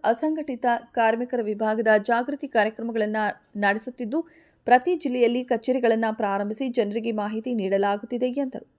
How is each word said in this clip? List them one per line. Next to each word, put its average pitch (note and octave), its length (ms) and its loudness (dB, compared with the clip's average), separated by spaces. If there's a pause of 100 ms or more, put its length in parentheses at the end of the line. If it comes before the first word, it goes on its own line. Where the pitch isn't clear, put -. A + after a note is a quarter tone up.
ಅಸಂಘಟಿತ C#4+ 600 -2 (260)
ಕಾರ್ಮಿಕರ A#3 500 0
ವಿಭಾಗದ G#3+ 460 0 (140)
ಜಾಗೃತಿ B3 460 -2
ಕಾರ್ಯಕ್ರಮಗಳನ್ನ A3 680 -2 (400)
ನಡೆಸುತ್ತಿದ್ದು, G#3+ 640 -2 (440)
ಪ್ರತಿ B3+ 300 6
ಜಿಲ್ಲೆಯಲ್ಲಿ B3 480 2
ಕಚೇರಿಗಳನ್ನ A#3 680 0
ಪ್ರಾರಂಭಿಸಿ G#3 560 -2
ಜನರಿಗೆ A3+ 440 -2
ಮಾಹಿತಿ A3 420 -4
ನೀಡಲಾಗುತ್ತಿದೆ G#3 720 0
ಎಂದರು. C4 400 -4 (140)